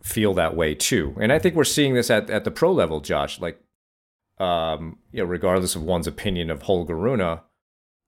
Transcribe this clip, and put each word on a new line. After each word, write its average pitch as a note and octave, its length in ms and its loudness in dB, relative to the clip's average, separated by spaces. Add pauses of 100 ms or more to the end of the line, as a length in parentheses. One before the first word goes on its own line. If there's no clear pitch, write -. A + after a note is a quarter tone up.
feel G#2+ 340 0
that D#2+ 200 0
way D#2+ 180 0
too. D2 460 0
And A2 140 2
I D#3 60 2
think E3 160 2
we're D3 100 4
seeing C#3 300 2
this A#2+ 140 2
at, A2 200 2
at G#2+ 160 -2
the G2+ 60 -4
pro E3+ 200 2
level, E2 300 2
Josh, D2 400 -2
like, E2+ 180 -8 (800)
um, E2 600 -2 (120)
you B2 80 -6
know, F#2+ 60 0
regardless F2+ 500 0
of E2+ 80 -6
one's E2+ 240 0
opinion F2 420 -4
of D2+ 120 -6
Holger F2 340 0
Rune, F#2 440 0 (680)